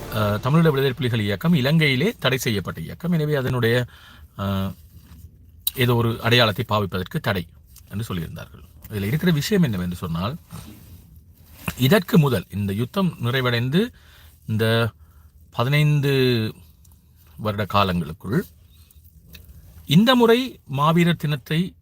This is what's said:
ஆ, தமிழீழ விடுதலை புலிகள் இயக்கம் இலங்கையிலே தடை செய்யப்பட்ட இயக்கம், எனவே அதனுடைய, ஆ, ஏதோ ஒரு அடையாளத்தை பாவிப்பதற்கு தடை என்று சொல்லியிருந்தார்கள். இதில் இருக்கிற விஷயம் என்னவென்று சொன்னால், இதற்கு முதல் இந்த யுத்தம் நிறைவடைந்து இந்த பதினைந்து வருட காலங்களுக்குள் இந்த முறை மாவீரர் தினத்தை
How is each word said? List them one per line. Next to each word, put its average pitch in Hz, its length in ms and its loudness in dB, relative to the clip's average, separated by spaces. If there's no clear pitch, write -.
ஆ, 104 180 0
தமிழீழ 139 300 2
விடுதலை 135 300 2
புலிகள் 117 260 -2
இயக்கம் 104 340 0
இலங்கையிலே 151 640 2
தடை 131 180 0
செய்யப்பட்ட 95 440 -4
இயக்கம், 170 300 -6
எனவே 151 240 0
அதனுடைய, 123 500 0
ஆ, 98 320 -2
ஏதோ 120 200 2
ஒரு 117 260 0
அடையாளத்தை 117 480 2
பாவிப்பதற்கு 95 500 -4
தடை 92 280 -4
என்று 107 160 -8
சொல்லியிருந்தார்கள். - 580 -12
இதில் 101 140 -6
இருக்கிற 156 280 0
விஷயம் 170 320 0
என்னவென்று 90 320 -2
சொன்னால், 90 400 -6
இதற்கு 175 400 2
முதல் 127 320 2
இந்த 98 240 -4
யுத்தம் 139 480 -2
நிறைவடைந்து 127 720 0
இந்த 113 440 0
பதினைந்து 143 640 2
வருட 104 360 -4
காலங்களுக்குள் 95 680 0
இந்த 226 300 6
முறை 240 500 2
மாவீரர் 165 580 0
தினத்தை 156 580 -4